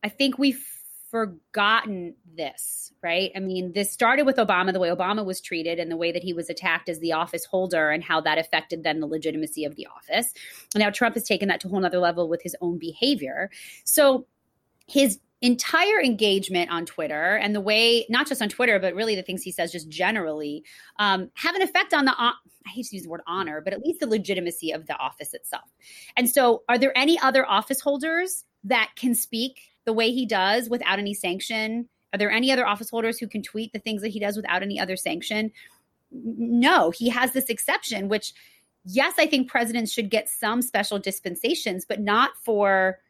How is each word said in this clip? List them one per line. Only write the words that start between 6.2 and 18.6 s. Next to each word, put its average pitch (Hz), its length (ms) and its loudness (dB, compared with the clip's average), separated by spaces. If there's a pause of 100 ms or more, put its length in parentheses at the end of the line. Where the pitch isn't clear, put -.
he 185 100 -4
was 165 160 -6
attacked 170 400 -2
as 160 120 -6
the 165 120 -2
office 165 320 -2
holder 175 460 0
and 156 120 0
how 160 200 -6
that 156 160 2
affected 160 460 -4
then 160 160 0
the 151 60 -2
legitimacy 156 600 -4
of - 100 -8
the - 100 -14
office. - 460 -4 (420)
And 208 80 4
now 208 60 4
Trump 226 260 2
has 208 100 -4
taken 202 240 0
that 180 120 0
to - 60 -10
a 175 40 -6
whole 196 100 0
nother 180 180 2
level 175 280 2
with 170 160 -2
his 175 200 -10
own 175 160 -2
behavior. 160 720 -2 (340)
So 269 420 4 (600)
his 269 320 4 (220)
entire 330 600 4
engagement 196 680 2
on 170 160 -4
Twitter 160 520 -2
and 208 180 0
the 208 60 0
way, 226 480 4
not 247 180 2
just 269 160 -2
on 208 60 0
Twitter, 226 320 2